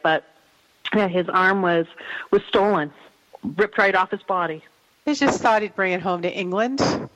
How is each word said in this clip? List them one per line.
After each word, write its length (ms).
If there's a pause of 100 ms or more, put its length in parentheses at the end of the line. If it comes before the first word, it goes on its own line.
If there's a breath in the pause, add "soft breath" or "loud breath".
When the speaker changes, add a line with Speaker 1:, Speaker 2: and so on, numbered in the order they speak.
Speaker 1:
But, 220 (720)
yeah, 140
his 220
arm 320
was, 240 (440 loud breath)
was 140
stolen, 480 (500)
ripped 360
right 160
off 160
his 140
body. 380 (440)
Speaker 2:
He 80
just 260
thought 220
he'd 120
bring 200
it 80
home 180
to 100
England 500 (360)